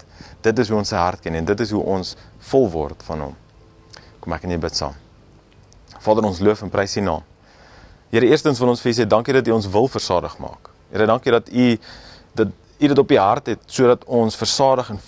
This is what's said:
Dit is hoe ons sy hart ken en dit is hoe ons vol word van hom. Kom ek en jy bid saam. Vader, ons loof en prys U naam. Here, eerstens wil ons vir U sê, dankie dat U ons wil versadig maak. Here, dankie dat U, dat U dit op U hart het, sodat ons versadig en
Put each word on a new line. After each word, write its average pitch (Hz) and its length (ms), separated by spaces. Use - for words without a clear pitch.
Dit 113 180
is 107 100
hoe 110 80
ons 101 100
sy 110 80
hart 90 260
ken 82 140
en 82 100
dit 101 140
is 107 120
hoe 104 120
ons 92 320
vol 131 300
word 76 340
van 80 160
hom. 73 160
Kom 85 120
ek 80 100
en 90 80
jy 87 60
bid 80 180
saam. 71 180
Vader, 107 240
ons 92 160
loof 104 220
en 101 80
prys 98 280
U 104 40
naam. 80 220
Here, 117 160
eerstens 143 320
wil 123 140
ons 120 100
vir 123 80
U - 20
sê, 117 140
dankie 113 260
dat 127 140
U 113 80
ons 104 160
wil 110 160
versadig 87 460
maak. - 240
Here, 104 160
dankie 120 240
dat 117 160
U, 123 200
dat 110 120
U 147 80
dit 143 120
op 143 120
U 131 60
hart 107 360
het, 98 60
sodat 123 320
ons 117 320
versadig 131 560
en 101 160